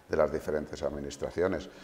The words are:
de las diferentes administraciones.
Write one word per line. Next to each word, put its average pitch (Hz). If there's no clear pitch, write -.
de -
las 73
diferentes 76
administraciones. 73